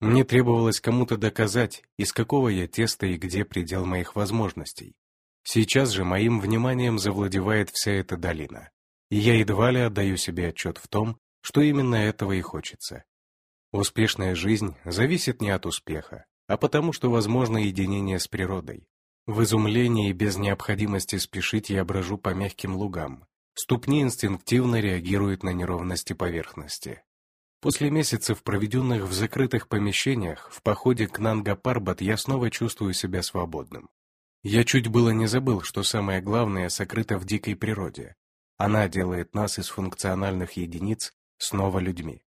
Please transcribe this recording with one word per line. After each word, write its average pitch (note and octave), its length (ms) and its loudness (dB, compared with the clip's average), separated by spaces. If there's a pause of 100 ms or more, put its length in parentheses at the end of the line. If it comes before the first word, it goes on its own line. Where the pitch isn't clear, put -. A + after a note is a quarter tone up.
Мне A#2+ 240 6
требовалось A#2 560 4
кому-то A#2+ 380 2
доказать, A2 640 0 (160)
из G2+ 160 -2
какого B2+ 340 2
я F#2 180 0
теста - 380 -2
и F2+ 140 0
где F2+ 260 -2
предел F#2 400 -4
моих F2+ 320 -4
возможностей. G2+ 800 -4 (480)
Сейчас A#2 480 4
же F#2+ 140 -2
моим G#2 360 2
вниманием A#2 580 0
завладевает G2 720 0
вся - 240 -2
эта F#2+ 240 -2
долина. E2 540 -6 (400)
И G2+ 60 0
я A2 180 6
едва A2 360 4
ли B2+ 100 2
отдаю G2+ 360 0
себе F2 320 -2
отчет E2 300 -6
в - 100 -20
том, A2 300 -2 (240)
что - 180 0
именно C#3 360 4
этого G#2+ 360 0
и F#2+ 80 0
хочется. - 640 -10 (640)
Успешная G2 640 0
жизнь G2 420 0 (100)
зависит B2+ 560 0
не G#2 80 0
от F#2 160 -2
успеха, - 580 -8 (220)
а - 100 0
потому D3+ 380 2
что B2 160 0
возможно A2+ 480 2
единение G2 600 0
с - 100 -6
природой. F#2+ 600 -6 (380)
В A2 160 2
изумлении, A2 720 4
без F#2+ 240 0
необходимости G2+ 800 -2
спешить, G2 540 -4
я F#2+ 120 2
брожу F#2+ 360 -2
по F#2+ 160 -2
мягким F#2+ 420 -4
лугам. F2 500 -6 (280)
Ступни C3+ 480 0
инстинктивно A#2 800 0
реагируют F#2+ 600 0
на F#2 120 -2
неровности F2+ 580 -4
поверхности. E2 880 -8 (600)
После C#3+ 280 2
месяцев, C#3 520 0
проведенных G#2+ 640 0
в F#2+ 100 -4
закрытых A2+ 540 0
помещениях, G2+ 840 -2
в - 80 -18
походе A#2 480 2
к - 120 -8
Нанга-Парбат G#2+ 800 -2
я G#2 160 0
снова B2+ 320 -2
чувствую G#2+ 420 -2
себя F#2 300 -4
свободным. E2 640 -6 (540)
Я G#2+ 200 4
чуть A#2 260 2
было A#2 200 6
не A2 180 2
забыл, A#2+ 360 0
что - 200 -6
самое G2 380 0
главное G2 480 0
сокрыто G#2 480 -2
в F2+ 80 -6
дикой G2+ 320 -4
природе. G2 600 -6 (420)
Она G#2 300 4
делает F2+ 460 -2
нас G#2 240 -2
из F#2 100 -6
функциональных F#2+ 920 -4
единиц F2 560 -6 (240)
снова G2 400 0
людьми. F2+ 440 -6 (140)